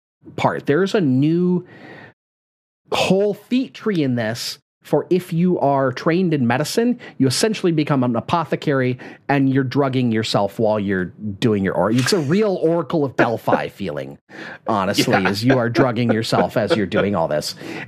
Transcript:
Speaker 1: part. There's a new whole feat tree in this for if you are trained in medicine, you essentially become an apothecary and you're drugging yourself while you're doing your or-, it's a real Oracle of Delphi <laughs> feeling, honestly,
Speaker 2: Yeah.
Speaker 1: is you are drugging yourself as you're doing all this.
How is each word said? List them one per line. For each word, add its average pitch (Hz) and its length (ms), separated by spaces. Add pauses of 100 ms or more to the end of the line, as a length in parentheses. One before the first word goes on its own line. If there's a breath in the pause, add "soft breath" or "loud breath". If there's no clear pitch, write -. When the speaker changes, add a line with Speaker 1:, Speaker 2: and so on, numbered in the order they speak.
(360)
Speaker 1:
part. - 300
There's 175 280
a 220 60
new 170 680 (1300 loud breath)
whole 196 420
feat 247 400
tree 190 280
in 127 120
this 113 440 (240)
for - 280
if 180 220
you 175 280
are 135 320
trained 165 420
in 127 120
medicine, 226 520 (200 loud breath)
you 135 100
essentially 202 420
become 147 320
an 123 140
apothecary 135 840 (300 loud breath)
and 139 240
you're 135 100
drugging 131 480
yourself 110 480
while 107 220
you're 95 260 (320)
doing 107 260
your 92 100
or-, 98 180
it's 127 200
a 202 60
real 185 380
Oracle 165 480
of 131 100
Delphi 107 540
<laughs> - 0
feeling, 73 500 (480 loud breath)
honestly, 104 460
Speaker 2:
Yeah. 98 160
Speaker 1:
is 101 160
you 131 120
are 117 140
drugging 120 420
yourself 110 440
as 104 200
you're 101 100
doing 95 280
all 82 140
this. - 260 (340 loud breath)